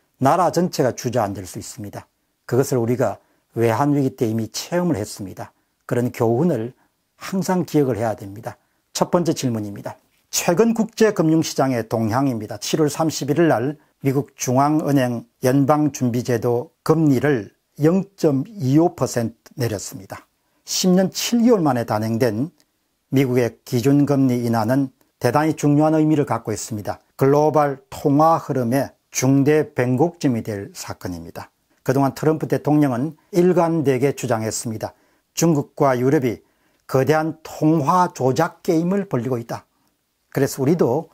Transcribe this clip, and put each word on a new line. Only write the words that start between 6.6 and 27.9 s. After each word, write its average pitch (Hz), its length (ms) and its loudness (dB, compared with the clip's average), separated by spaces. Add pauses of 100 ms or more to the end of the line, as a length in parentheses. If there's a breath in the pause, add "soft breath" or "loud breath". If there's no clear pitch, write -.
항상 185 480 -4
기억을 131 320 0
해야 107 180 -4
됩니다. 104 420 -14 (360)
첫 - 180 -2
번째 175 220 2
질문입니다. 110 640 -6 (340)
최근 220 440 2
국제 214 380 0
금융 160 300 2
시장의 131 460 -2
동향입니다. 113 720 -2
칠월 151 320 0
삼십일일 156 580 0
날 135 300 0 (220 soft breath)
미국 135 360 -2
중앙은행 139 880 0 (180)
연방준비제도 127 1300 0 (100)
금리를 143 680 2 (320)
영점이오 165 1120 0
퍼센트 117 400 -4 (180)
내렸습니다. 98 720 -8 (380)
십 - 260 0
년 185 200 2
칠 - 320 -2
개월 226 180 4
만에 127 240 0
단행된 113 640 -2 (600)
미국의 127 540 2
기준금리 135 800 2
인하는 117 460 0 (300)
대단히 147 340 2
중요한 151 400 2
의미를 156 320 2
갖고 117 260 -4
있습니다. 104 460 -8 (180)
글로벌 143 720 2
통화 156 480 2